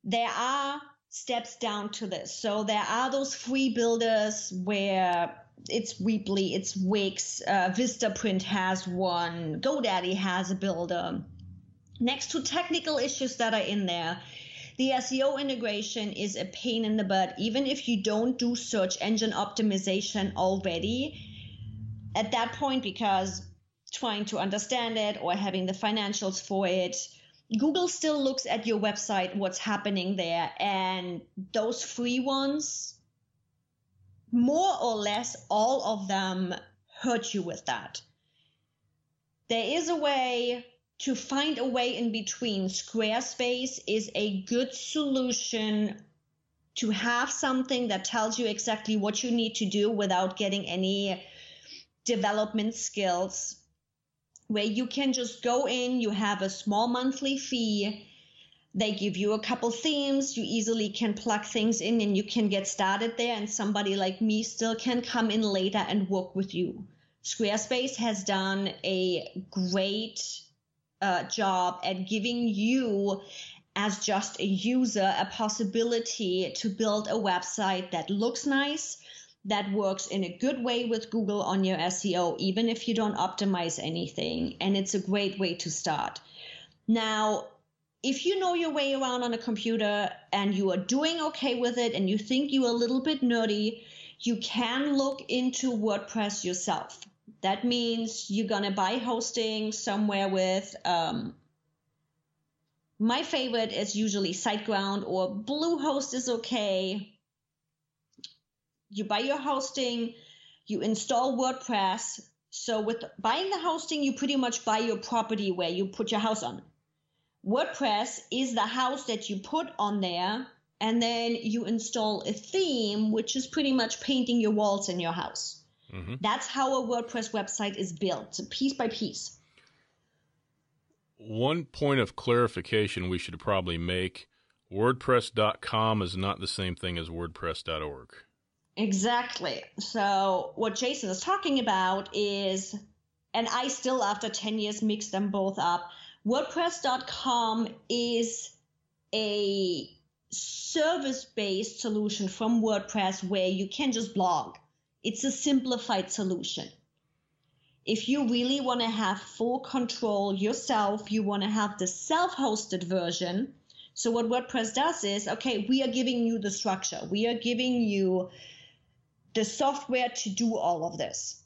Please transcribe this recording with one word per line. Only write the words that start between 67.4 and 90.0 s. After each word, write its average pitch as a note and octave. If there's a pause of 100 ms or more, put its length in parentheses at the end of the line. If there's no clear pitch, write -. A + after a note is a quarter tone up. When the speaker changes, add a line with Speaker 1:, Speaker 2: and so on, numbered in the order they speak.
Speaker 1:
has G#3+
done G3 (140)
a F#3
great, G3 (800)
uh, F3+
job F#3
at F#3
giving A#3
you, G#3 (540)
as G3+
just G#3
a -
user, G#3
a F#3+
possibility A3
to A3
build G#3+
a -
website F#3+
that E3+
looks A3+
nice, C#4+ (500)
that G3+
works G3
in G3
a F3
good B3+
way B3
with A3+
Google G#3
on F#3+
your F#3
S F3+
E F3+
O, F3
even G3
if A3+
you A3+
don't G#3+
optimize F#3
anything. -
And G3
it's G3
a F#3+
great G3
way F3+
to -
start. - (680)
Now, A3 (560)
if C4
you F#4+
know F4+
your E4
way C#4
around B3
on A#3+
a -
computer G#3+ (240)